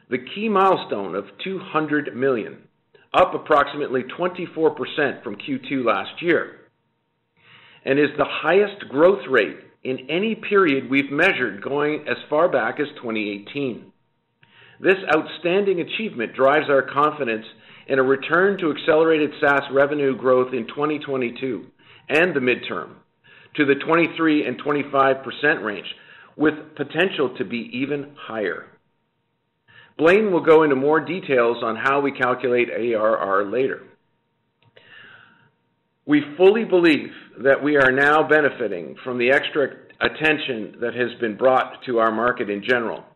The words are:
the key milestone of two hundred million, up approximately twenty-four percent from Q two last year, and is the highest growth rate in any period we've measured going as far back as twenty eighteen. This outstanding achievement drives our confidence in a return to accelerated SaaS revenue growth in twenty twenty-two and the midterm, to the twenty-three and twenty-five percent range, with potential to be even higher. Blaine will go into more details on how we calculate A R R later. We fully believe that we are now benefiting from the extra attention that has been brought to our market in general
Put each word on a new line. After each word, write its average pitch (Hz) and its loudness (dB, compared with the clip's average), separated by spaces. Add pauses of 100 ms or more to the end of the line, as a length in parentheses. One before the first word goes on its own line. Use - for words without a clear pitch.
(100)
the 131 -2 (160)
key 214 -4
milestone 151 0
of 101 -4 (180)
two 190 -8
hundred 147 -4
million, 113 -4 (560)
up 175 4
approximately 143 0 (160)
twenty-four 170 -2
percent 127 -4
from 101 -12
Q 135 -8
two 135 -4
last 101 -2
year, 156 -2 (1200)
and 135 2
is 147 2
the 139 0
highest 190 -2
growth 175 4
rate 98 2 (280)
in 131 -8
any 202 -2
period 143 0
we've 139 0
measured 131 0
going 147 -4
as 120 -4 (120)
far 160 2
back 123 -2
as 143 -2 (140)
twenty 110 -4
eighteen. 107 -10 (880)
This 185 2 (160)
outstanding 175 0
achievement 139 -6
drives 135 2
our 139 4
confidence 135 -2 (400)
in 135 0
a 131 6
return 156 2
to 165 -2
accelerated 156 2 (100)
SaaS 143 2 (100)
revenue 139 2
growth 127 2
in 117 -4
twenty 147 -4
twenty-two 127 -6 (460)
and 160 2
the 135 0
midterm, 117 -2 (600)
to 151 2
the 139 4 (100)
twenty-three 160 2
and 123 -6
twenty-five 135 0
percent 143 -2
range, 101 -8 (500)
with 151 0 (220)
potential 151 -2
to 127 -4
be 113 -10
even 139 -6
higher. 101 -8 (1300)
Blaine 196 4
will 160 0
go 160 8
into 143 4
more 147 2
details 127 0
on 113 -2
how 131 0
we 139 0
calculate 123 0
A 113 -2
R 107 2
R 101 0
later. 107 -4 (2250)
We 147 4 (140)
fully 208 6
believe 170 4 (320)
that 135 4
we 147 2
are 131 6
now 147 4
benefiting 113 0
from 123 -6
the 123 2
extra 143 0 (340)
attention 123 -2
that 117 -4
has 120 -4
been 110 -4
brought 127 2
to 120 -2
our 113 2
market 117 -2
in 101 -6
general 113 -2 (100)